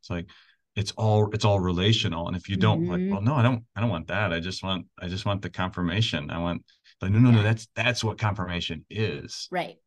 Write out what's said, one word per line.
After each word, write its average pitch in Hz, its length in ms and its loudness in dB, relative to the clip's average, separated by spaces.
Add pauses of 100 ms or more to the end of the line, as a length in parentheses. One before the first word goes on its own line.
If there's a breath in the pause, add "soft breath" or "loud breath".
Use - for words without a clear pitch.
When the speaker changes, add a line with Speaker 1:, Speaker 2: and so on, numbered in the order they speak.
Speaker 1:
It's - 80 -20
like, 85 200 -6 (480 soft breath)
it's 104 160 -4
all, 107 420 2
it's 110 100 -2
all 101 160 4
relational. 90 680 2
And 90 100 -4
if - 100 -12
you 101 80 -2
don't, 110 300 4
like, 180 140 -2
Speaker 2:
Mm-hmm. 185 120 -2
Speaker 1:
"Well, 98 80 -2
no, 127 140 2
I 127 80 2
don't, 117 200 2 (140)
I 110 60 -4
don't 117 80 0
want 82 160 -4
that. 92 260 -2
I 85 80 -2
just 92 220 -8
want, 95 240 -4 (120)
I 90 100 -8
just 92 180 -6
want 98 160 -2
the 87 80 -8
confirmation. 87 800 -2
I 82 80 -6
want," 85 240 -4 (400 soft breath)
like, 95 80 -2
"No, 107 80 4
no, 123 120 8
no, 113 80 8
Speaker 2:
Yeah. 104 100 4
Speaker 1:
that's, 113 280 -2
that's 113 260 -2
what 107 140 -2
confirmation 90 720 -4
is." 95 600 -6
Speaker 2:
Right. 160 260 -6 (100)